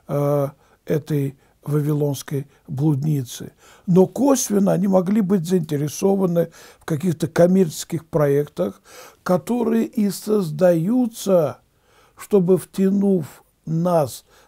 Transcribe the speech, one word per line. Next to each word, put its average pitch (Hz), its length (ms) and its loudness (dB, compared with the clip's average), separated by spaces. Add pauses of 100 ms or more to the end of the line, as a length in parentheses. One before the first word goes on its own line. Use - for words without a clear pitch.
э, 143 420 -2 (360)
этой 143 520 -4 (260)
вавилонской 147 840 -4 (200)
блудницы. 143 840 -2 (360)
Но 185 180 6
косвенно 208 680 0
они 175 160 0
могли 190 340 2
быть 175 260 0
заинтересованы 170 1040 -2 (280)
в - 60 -20
каких-то 165 420 -2
коммерческих 175 800 2
проектах, 147 760 -2 (420)
которые 226 600 0
и 202 260 -2
создаются, 180 1500 0 (580)
чтобы, 185 440 2
втянув 190 840 -2 (220)
нас 160 600 -2 (220)